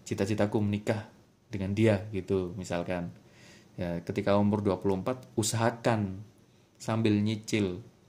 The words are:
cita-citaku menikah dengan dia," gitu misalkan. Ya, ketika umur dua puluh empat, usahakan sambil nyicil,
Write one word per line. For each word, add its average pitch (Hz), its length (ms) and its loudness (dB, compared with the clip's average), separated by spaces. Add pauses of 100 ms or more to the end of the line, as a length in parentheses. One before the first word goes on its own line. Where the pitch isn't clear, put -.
cita-citaku 104 560 0
menikah 104 480 -2 (400)
dengan 95 240 -4
dia," 104 400 4
gitu 92 420 -2
misalkan. 87 580 -4 (640)
Ya, 87 280 -4
ketika 101 320 2
umur 104 280 4
dua 92 160 2
puluh 95 200 0
empat, 127 360 -6
usahakan 113 880 0 (560)
sambil 110 400 2
nyicil, 104 600 0 (280)